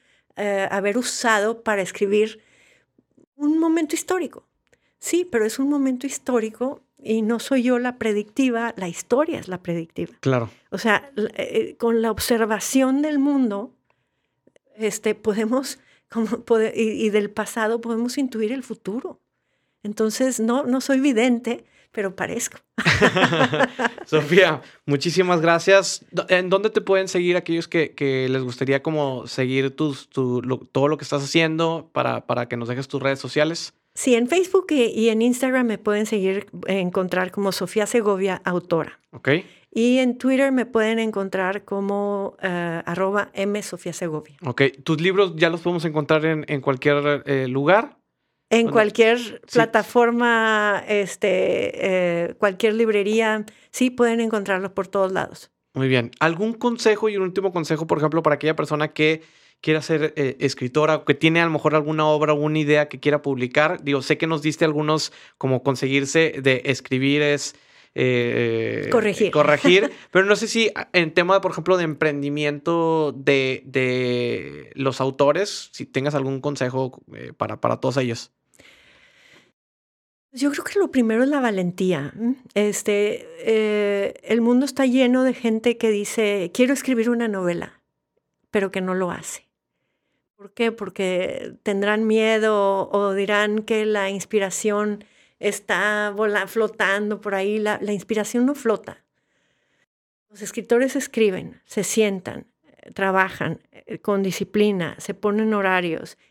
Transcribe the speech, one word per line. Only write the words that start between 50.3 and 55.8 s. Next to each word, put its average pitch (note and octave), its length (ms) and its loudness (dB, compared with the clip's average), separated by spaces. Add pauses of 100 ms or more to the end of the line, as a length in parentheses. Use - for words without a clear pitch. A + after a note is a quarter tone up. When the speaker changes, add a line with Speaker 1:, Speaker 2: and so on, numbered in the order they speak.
Speaker 1:
este, G3 840 0 (580)
eh, - 40 -12
cualquier G#3 400 0
librería, G#3+ 720 2 (260)
sí B3+ 200 0
pueden A#3 300 2
encontrarlos G3 520 -2
por F#3+ 160 -4
todos F#3+ 240 0
lados. - 380 -6 (240)
Speaker 2:
Muy C3+ 140 0